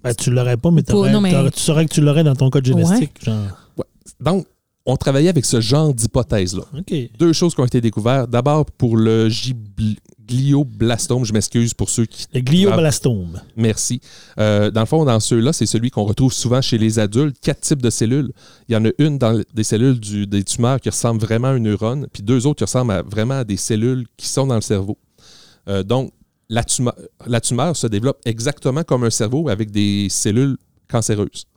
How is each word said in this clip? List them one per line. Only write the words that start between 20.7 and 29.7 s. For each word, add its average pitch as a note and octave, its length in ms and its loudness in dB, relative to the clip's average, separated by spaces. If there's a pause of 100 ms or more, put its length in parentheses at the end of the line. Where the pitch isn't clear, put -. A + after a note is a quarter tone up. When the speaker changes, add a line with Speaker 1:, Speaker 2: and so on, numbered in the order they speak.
Speaker 3:
qui - 80 -2
ressemble A2+ 320 -2
vraiment A2+ 280 -2
à - 20 0
un C3 80 0
neurone, A2+ 520 -2
puis - 120 -16
deux B2 240 0
autres D3 100 0
qui - 80 -2
ressemblent B2 260 -2
à, F#2 120 -2
vraiment A2 360 -4
à B2+ 40 -4
des G2+ 140 -4
cellules A#2+ 480 -2 (120)
qui - 100 -12
sont C3+ 200 -2
dans B2+ 80 0
le G#2+ 60 0
cerveau. G2+ 360 -2 (720)
Euh, G2 140 -2
donc, A#2+ 280 -2 (380)
la A#2 140 -2
tuma-, - 320 -2 (320)
la A#2+ 140 0
tumeur C3+ 340 -2
se - 120 -4
développe A2+ 380 -2
exactement C3 580 -4
comme B2 200 0
un A#2 80 2
cerveau C3 380 -2
avec G#2+ 220 -2